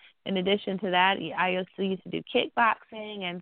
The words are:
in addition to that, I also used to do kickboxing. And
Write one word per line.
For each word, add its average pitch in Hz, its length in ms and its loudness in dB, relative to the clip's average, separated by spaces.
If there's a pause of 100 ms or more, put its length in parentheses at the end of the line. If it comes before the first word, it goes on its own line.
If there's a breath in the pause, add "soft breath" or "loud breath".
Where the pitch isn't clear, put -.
(260 soft breath)
in 190 120 0
addition 190 420 0
to 202 100 -2
that, 185 240 4 (240)
I 185 180 0
also 185 120 -4 (100)
used 190 240 -2
to 175 80 -14
do 170 120 -4 (120)
kickboxing. 214 880 0
And 180 200 -6